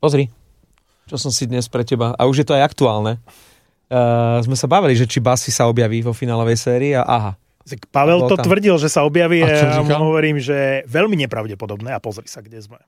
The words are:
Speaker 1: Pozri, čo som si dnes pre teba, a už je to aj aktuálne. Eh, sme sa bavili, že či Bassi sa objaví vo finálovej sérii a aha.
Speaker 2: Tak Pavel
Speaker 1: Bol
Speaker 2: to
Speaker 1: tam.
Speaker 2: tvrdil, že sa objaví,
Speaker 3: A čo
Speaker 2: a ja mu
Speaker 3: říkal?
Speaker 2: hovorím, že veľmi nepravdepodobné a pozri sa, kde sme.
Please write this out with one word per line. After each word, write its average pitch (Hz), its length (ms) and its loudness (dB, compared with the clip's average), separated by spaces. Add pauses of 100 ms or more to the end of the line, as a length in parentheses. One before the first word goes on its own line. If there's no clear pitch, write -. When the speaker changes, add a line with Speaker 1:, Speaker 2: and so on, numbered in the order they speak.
Speaker 1:
Pozri, 139 320 0 (720)
čo - 100 -14
som 139 140 -6
si 123 160 -4
dnes 123 200 -4
pre 120 180 -4
teba, 117 280 -2
a 120 140 0
už 135 160 2
je 143 60 0
to 151 60 0
aj 139 120 4
aktuálne. 113 560 0 (640)
Eh, 127 120 -2 (420)
sme 120 160 -2
sa 135 100 -4
bavili, 156 280 2
že 120 120 4
či 117 140 -4
Bassi 123 300 0
sa 123 180 2
objaví 117 340 0
vo 117 100 -4
finálovej 117 460 -2
sérii 127 360 0
a 123 100 0
aha. 107 280 0 (300)
Speaker 2:
Tak - 260 -16
Pavel 151 300 2
Speaker 1:
Bol 175 80 2
Speaker 2:
to 127 100 2
Speaker 1:
tam. 139 120 -2
Speaker 2:
tvrdil, 202 280 2
že 151 140 0
sa 151 140 0
objaví, 165 360 2
Speaker 3:
A 165 80 2
čo 151 160 4
Speaker 2:
a 147 60 2
ja 151 80 0
mu 151 80 0
Speaker 3:
říkal? 147 160 0
Speaker 2:
hovorím, 156 360 0
že 139 200 -2 (260)
veľmi 165 380 0
nepravdepodobné 107 720 -8
a 104 80 -8
pozri 110 240 -12
sa, - 160 -20
kde 110 160 -20
sme. 107 300 -20